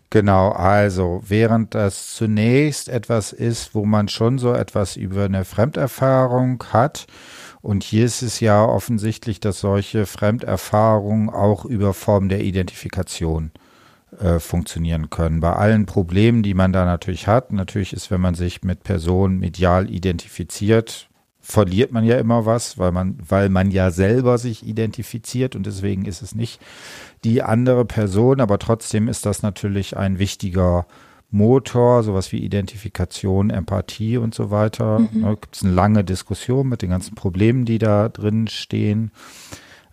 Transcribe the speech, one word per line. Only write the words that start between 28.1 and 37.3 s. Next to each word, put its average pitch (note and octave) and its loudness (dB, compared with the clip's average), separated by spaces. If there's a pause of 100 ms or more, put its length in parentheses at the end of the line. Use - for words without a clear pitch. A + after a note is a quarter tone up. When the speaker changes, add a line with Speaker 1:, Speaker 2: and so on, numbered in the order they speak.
Speaker 1:
aber G2+ 2
trotzdem A2 -2
ist - -6
das - -2
natürlich G2+ -4
ein F#2+ -2
wichtiger F2+ 0 (440)
Motor, A#2+ 4
sowas G2 -2
wie A2 -4
Identifikation, G2 -2
Empathie A2 -4
und A2+ -2
so G#2+ -4
weiter. A2 0
Speaker 2:
Mhm. A2 0
Speaker 1:
Da A2 0
gibt's - -8
eine F#2 2
lange G2+ 4
Diskussion B2 -2
mit A#2+ -4
den F2+ -4
ganzen F2+ -4
Problemen, G#2+ 0